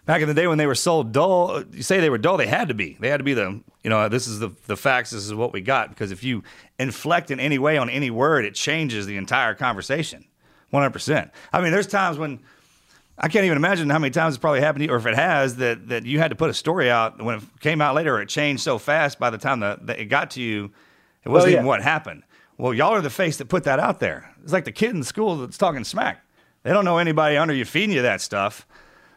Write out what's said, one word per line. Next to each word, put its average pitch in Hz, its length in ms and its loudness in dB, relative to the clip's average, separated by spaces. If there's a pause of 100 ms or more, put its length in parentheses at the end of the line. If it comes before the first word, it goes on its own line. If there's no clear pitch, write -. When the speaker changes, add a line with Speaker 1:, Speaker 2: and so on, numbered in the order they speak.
Speaker 1:
back 156 160 2
in 151 80 0
the 147 60 0
day 170 120 4
when 160 120 2
they 151 80 2
were 135 80 2
so 160 280 2
dull, 160 680 2
you - 100 -12
say 190 180 2
they 160 100 4
were 117 80 0
dull, 170 180 2
they 120 120 2
had 180 200 0
to 120 60 -2
be. 90 260 -6
They 117 80 -2
had 143 80 0
to 131 80 -4
be 139 80 0
the, 101 300 -2 (200)
you 110 60 -4
know, 107 220 2
"This 117 160 -2
is 107 140 -8
the, 110 100 -6 (160)
the 104 100 -4
facts, 123 340 0
this 104 140 -10
is 104 80 -8
what 113 220 -4
we 98 80 -4
got." 123 260 0
Because 98 240 -8
if 90 100 -14
you 120 200 -4 (360)
inflect 160 520 -2
in 131 100 -4
any 139 180 0
way 147 200 2
on 120 100 0
any 127 220 -2
word, 131 340 2
it 101 100 -6
changes 139 520 -2
the 101 100 -6
entire 110 380 0
conversation, 127 720 -4 (420)
one 139 140 2
hundred 135 100 2
percent. 139 380 -2 (200)
I 180 120 2
mean, 165 100 2
there's 196 140 2
times 180 320 -2
when, 147 220 -8 (800)
I 160 100 -2
can't 196 180 2
even 160 100 4
imagine 165 320 2
how 147 100 2
many 143 120 0
times 160 240 0
it's 120 60 -12
probably 147 200 2
happened 147 200 2
to 151 80 0
you, 135 40 0
or 120 40 2
if 113 100 0
it 110 80 2
has, 139 420 2
that, 117 320 -2
that 117 160 -4
you 139 140 -2
had 160 100 2
to 113 80 -6
put 160 140 0
a 110 40 -4
story 156 360 0
out 113 320 0
when 113 140 -2
it 104 80 -10 (160)
came 156 200 0
out 139 140 2
later, 151 220 2
or 104 40 0
it 101 80 -8
changed 143 340 -2
so 131 160 0
fast 147 400 0
by 120 120 0
the 110 80 -8
time 131 220 -2
that, 104 260 -4
that 113 120 -6
it 110 80 -8
got 139 260 0
to 127 100 -10
you, 104 280 -4 (540)
it - 60 -6
wasn't - 180 6
Speaker 2:
Oh, - 40 6
Speaker 1:
even - 120 4
Speaker 2:
yeah. 131 40 0
Speaker 1:
what 104 140 2
happened. 131 420 -2 (340)
Well, 123 160 -2
y'all 156 180 4
are 214 80 2
the 147 80 -4
face 165 300 -2
that 120 80 -10
put 180 180 -2
that 139 160 2
out - 200 -2
there. 80 420 -6
It's 160 100 -8
like 180 140 0
the - 60 -12
kid 226 220 0
in 156 80 -2
school 202 360 -2
that's 127 180 -10
talking 151 260 0
smack. 240 400 -4 (400)
They - 100 -2
don't 202 120 4
know 175 140 2
anybody 156 400 2
under 160 160 2
you 127 100 0
feeding 202 300 0
you 127 80 2
that 107 180 2
stuff. - 460 -4 (500)